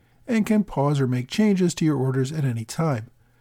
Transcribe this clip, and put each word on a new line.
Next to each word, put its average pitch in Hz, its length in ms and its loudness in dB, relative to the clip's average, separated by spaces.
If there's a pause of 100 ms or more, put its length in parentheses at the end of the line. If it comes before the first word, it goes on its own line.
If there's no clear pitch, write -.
(280)
and 220 180 2
can 214 160 2
pause 143 380 0
or 131 80 2
make 123 200 -2
changes 190 460 2
to - 100 -2
your 151 120 2
orders 131 340 -2
at 156 140 -4
any 113 200 -2
time. 139 460 -4 (300)